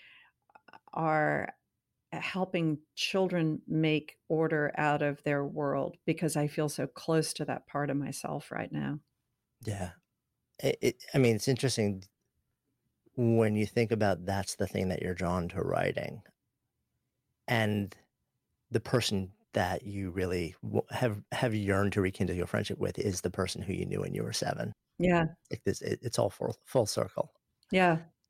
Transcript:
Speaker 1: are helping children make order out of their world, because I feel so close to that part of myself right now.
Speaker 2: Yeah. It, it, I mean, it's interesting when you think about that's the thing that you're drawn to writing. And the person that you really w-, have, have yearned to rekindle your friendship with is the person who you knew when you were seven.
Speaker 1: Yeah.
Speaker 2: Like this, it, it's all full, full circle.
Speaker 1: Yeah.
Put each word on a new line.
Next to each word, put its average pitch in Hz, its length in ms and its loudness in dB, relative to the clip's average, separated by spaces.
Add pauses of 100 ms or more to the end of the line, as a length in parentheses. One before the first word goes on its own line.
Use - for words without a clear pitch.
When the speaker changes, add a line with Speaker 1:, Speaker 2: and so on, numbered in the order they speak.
(920)
Speaker 1:
are 156 600 2 (600)
helping 165 640 -2 (180)
children 175 720 0
make 156 480 2 (140)
order 156 480 2
out 147 240 2
of 143 220 -2
their 143 220 0
world, 143 600 -2
because 160 300 0
I 147 120 2
feel 151 220 0
so - 180 -4
close 160 460 0
to 151 120 -6
that - 220 -6
part 143 220 -2
of 139 80 0
myself 143 540 -6
right - 200 -6
now. 147 280 -4 (680)
Speaker 2:
Yeah. 98 260 -6 (720)
It, - 180 2
it, - 220 2 (100)
I 147 40 4
mean, 120 180 6
it's 101 120 -2
interesting 110 560 0 (1120)
when 113 400 4
you 107 100 4
think 113 260 0
about 98 340 2
that's 95 300 -2
the 98 120 -2
thing 98 220 -2
that 90 120 -2
you're 90 120 -2
drawn 87 360 0
to - 120 -4
writing. - 600 -2 (1300)
And 104 460 2 (760)
the - 100 2
person 101 520 0 (220)
that 92 300 0
you 98 280 -6
really 90 520 -2
w-, 107 280 -2
have, 110 300 -2 (100)
have 120 220 0
yearned 98 400 2
to 104 80 2
rekindle 92 340 0
your 87 100 -2
friendship - 320 -2
with 98 220 -4
is 95 220 -2
the - 80 -2
person - 320 -4
who 95 120 -4
you 90 120 -2
knew 50 160 -4
when 50 120 -4
you 50 100 -4
were 80 80 -6
seven. - 400 -4 (280)
Speaker 1:
Yeah. 175 260 4 (240)
Speaker 2:
Like - 160 -8
this, - 160 -2
it, - 200 -4
it's 117 180 -6
all 110 100 4
full, - 260 -4 (100)
full 120 200 2
circle. - 480 -2 (380)
Speaker 1:
Yeah. 180 260 6 (320)